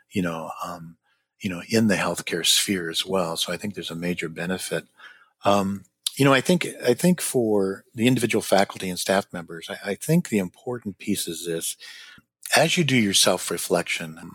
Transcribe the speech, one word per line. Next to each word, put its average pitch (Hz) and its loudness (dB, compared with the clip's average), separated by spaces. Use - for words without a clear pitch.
you 104 -2
know, 82 -4
um, 85 -12
you 104 -6
know, 87 -6
in 113 4
the 98 4
healthcare 85 -2
sphere 90 2
as - -4
well. 90 -2
So - -4
I 87 -4
think 101 -8
there's 82 -10
a 82 -8
major 87 -4
benefit. 85 -6
Um, 101 2
you 139 4
know, 139 8
I 127 4
think, 180 2
I 123 6
think 175 4
for 104 0
the 110 2
individual 117 2
faculty 98 2
and 90 -6
staff - 0
members, 82 -12
I, 101 -8
I - -2
think 160 0
the 110 0
important 101 -6
piece - -4
is 85 -8
this. 82 -6
As 156 4
you 175 2
do 131 2
your 104 4
self-reflection, 85 0